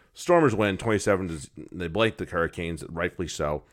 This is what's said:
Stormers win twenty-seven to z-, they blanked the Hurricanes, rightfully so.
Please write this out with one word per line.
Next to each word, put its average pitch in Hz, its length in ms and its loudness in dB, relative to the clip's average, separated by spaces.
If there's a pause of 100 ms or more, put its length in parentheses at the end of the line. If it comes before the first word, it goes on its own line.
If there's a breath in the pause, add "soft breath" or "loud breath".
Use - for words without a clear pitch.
(140 soft breath)
Stormers 160 400 4
win 101 240 2
twenty-seven 98 500 0
to 82 80 -6
z-, 69 140 -14 (200)
they 87 160 -8
blanked 104 300 0
the 92 80 -8
Hurricanes, 85 640 -4
rightfully 85 400 -4
so. 76 440 -4